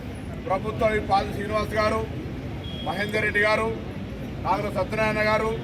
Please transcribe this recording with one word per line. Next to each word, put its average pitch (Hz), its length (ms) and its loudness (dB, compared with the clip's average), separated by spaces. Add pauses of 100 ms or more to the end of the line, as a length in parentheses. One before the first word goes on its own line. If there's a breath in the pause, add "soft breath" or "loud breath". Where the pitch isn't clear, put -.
(480)
ప్రభుత్వ 214 480 2
విప్ 202 220 2
ఆది 208 180 0
శ్రీనివాస్ 208 460 -2
గారు, 220 200 4 (840)
మహేందర్ 208 400 0
రెడ్డి 208 200 4
గారు, 220 200 4 (800)
నాగర 202 200 2 (100)
సత్యనారాయణ 214 520 2
గారు, 214 220 4 (120)